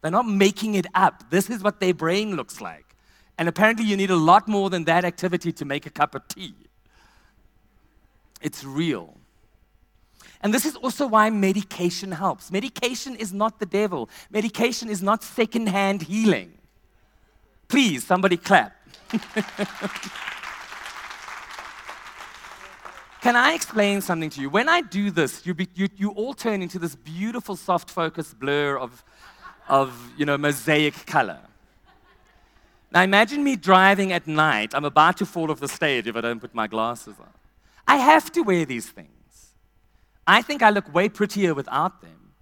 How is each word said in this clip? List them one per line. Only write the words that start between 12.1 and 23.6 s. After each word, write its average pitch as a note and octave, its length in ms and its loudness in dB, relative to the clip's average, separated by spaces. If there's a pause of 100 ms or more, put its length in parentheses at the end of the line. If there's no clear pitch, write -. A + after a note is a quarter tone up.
helps. D#3+ 380 -4
Medication B3 640 -6
is G#3 180 -8
not G#3+ 260 -4
the G#3+ 60 -4
devil. F#3 440 -2 (200)
Medication A3 600 -2
is G3 140 -4
not G#3 200 2
secondhand G3+ 800 -2
healing. D#3+ 500 0 (1120)
Please, G#3+ 380 2
somebody F#3 320 2
clap. D#3 380 4 (360)
<laughs> - 0 - (4000)
Can A#3+ 140 4
I B3+ 180 6
explain G3+ 460 0